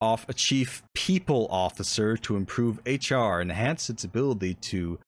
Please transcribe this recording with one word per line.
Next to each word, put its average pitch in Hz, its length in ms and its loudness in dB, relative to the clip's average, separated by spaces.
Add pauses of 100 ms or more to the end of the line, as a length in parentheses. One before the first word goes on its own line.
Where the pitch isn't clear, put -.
off-, 113 280 0
a 131 40 -6
Chief - 500 0 (100)
People 160 560 2
Officer 95 680 0
to - 180 -2
improve 110 500 0
H 139 260 -2
R, 107 300 2
enhance 104 480 -2
its 113 140 -6
ability 104 520 0
to, 87 520 -4